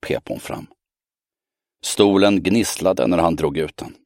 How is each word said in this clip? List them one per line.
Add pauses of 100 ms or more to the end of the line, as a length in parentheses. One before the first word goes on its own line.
pep
hon
fram. (1160)
Stolen
gnisslade
när
han
drog
ut
den.